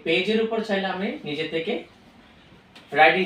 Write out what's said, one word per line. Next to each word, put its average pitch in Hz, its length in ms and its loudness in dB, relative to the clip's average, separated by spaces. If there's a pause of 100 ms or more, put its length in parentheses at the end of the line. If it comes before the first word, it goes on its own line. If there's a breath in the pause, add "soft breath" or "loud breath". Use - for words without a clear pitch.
পেজের 185 400 2
উপর 226 120 -2 (100)
চাইলে 190 280 0
আমি 196 120 -4 (200)
নিজে 151 260 -4
থেকে 165 180 -2 (1300)
রাইটিং 175 280 6